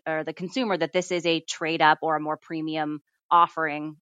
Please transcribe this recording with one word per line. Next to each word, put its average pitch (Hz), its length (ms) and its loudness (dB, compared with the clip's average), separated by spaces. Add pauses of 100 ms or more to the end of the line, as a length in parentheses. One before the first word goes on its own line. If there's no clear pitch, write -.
or 156 160 -2
the 160 100 -8
consumer 190 440 -4
that 156 160 -2
this 180 180 -2
is 170 160 -2
a 165 140 2
trade 165 400 -4
up 156 200 6
or 156 140 0
a 151 60 -2
more 151 160 -4
premium 156 640 -6 (280)
offering, 156 720 2